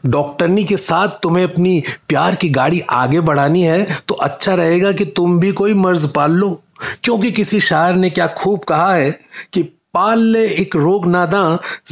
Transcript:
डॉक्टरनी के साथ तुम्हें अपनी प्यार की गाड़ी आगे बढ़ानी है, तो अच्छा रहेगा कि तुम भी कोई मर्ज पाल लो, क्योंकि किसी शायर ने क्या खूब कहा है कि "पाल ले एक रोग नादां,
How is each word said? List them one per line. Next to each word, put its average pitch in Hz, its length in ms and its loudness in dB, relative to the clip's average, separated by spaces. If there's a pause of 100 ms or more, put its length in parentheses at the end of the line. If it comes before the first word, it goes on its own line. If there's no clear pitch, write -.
डॉक्टरनी 165 580 0
के 190 140 0
साथ 180 300 0
तुम्हें 175 360 0
अपनी 170 400 0 (240)
प्यार 170 280 0
की 170 140 -2
गाड़ी 143 300 0
आगे 131 420 0
बढ़ानी 156 420 2
है, 170 240 2 (200)
तो - 80 -4
अच्छा - 400 -2
रहेगा 180 360 2
कि 196 140 -2
तुम 175 340 0
भी 190 120 2
कोई 196 220 0
मर्ज 180 400 2
पाल 147 180 2
लो, 180 320 -2 (400)
क्योंकि 226 280 0
किसी 208 280 0
शायर 175 360 2
ने 185 140 2
क्या 170 180 -2
खूब 190 320 -2
कहा 170 340 0
है 156 260 0 (340)
कि 170 100 0
"पाल 208 560 -2
ले 226 280 2
एक 185 280 -4
रोग 175 320 0
नादां, 175 500 0 (340)